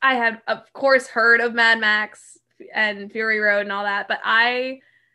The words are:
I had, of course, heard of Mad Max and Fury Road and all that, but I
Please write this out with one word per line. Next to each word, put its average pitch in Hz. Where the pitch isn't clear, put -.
I 269
had, 226
of 220
course, 262
heard 233
of 233
Mad 226
Max 214
and 208
Fury 220
Road 208
and 202
all 202
that, 202
but -
I 247